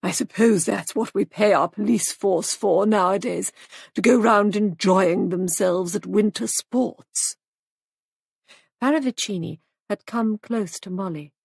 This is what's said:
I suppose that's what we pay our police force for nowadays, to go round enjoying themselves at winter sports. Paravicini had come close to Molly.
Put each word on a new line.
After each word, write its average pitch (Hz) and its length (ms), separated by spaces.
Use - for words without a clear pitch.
I 185 100
suppose 208 540
that's 196 300
what 220 180
we 196 120
pay 208 260
our 160 160
police 208 460
force 185 420
for 190 300
nowadays, 190 640
to - 60
go 240 160
round 208 380
enjoying 190 760
themselves 180 680
at - 100
winter 196 420
sports. - 880
Paravicini 240 760
had - 160
come 220 320
close 214 420
to - 100
Molly. 180 440